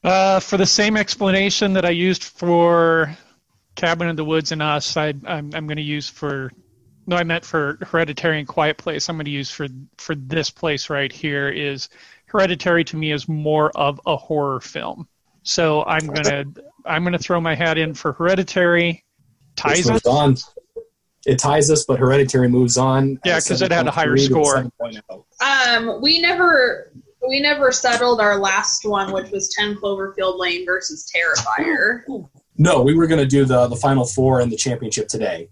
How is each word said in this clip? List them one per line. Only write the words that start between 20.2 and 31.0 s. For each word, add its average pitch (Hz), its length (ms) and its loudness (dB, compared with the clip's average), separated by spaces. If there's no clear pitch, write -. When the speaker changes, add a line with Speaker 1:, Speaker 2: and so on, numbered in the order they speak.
Speaker 2:
It 131 140 2
ties 147 320 2
us, 151 140 4
but 127 160 0
Hereditary 131 480 4
moves 123 280 4
on 131 480 2
Speaker 1:
Yeah, 175 120 2
Speaker 2:
at 160 100 0
Speaker 1:
'cause 185 160 0
it 185 80 0
had 170 160 2
a 151 60 0
higher 151 240 2
Speaker 2:
seven 135 260 4
point - 0 -
three - 0 -
to - 20 4
Speaker 1:
score. 139 120 2
Speaker 2:
seven 127 240 -4
point 113 280 -10
oh. - 160 -18
Speaker 3:
Um, 214 80 -10
we 320 180 2
never, 339 720 2
we 269 100 0
never 285 320 2
settled 247 500 2
our 208 180 4
last 196 460 -2
one, 196 280 -2
which 190 180 -6
was 196 260 -6
Ten 208 200 -2
Cloverfield 190 640 -4
Lane 180 280 -4
versus 180 480 -6